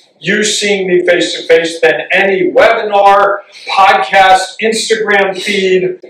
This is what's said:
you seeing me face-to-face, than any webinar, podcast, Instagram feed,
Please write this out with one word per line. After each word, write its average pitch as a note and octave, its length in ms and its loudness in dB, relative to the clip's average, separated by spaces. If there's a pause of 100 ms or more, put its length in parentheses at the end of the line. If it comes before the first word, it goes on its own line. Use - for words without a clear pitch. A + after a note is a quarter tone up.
(200)
you G#3 240 -2
seeing G3+ 440 -4
me F3 160 0
face-to-face, E3 760 0
than D#3 200 0 (100)
any F#3+ 400 0
webinar, G3+ 880 2 (280)
podcast, F#3+ 960 2
Instagram G3+ 800 -2
feed, F#3+ 580 -2 (100)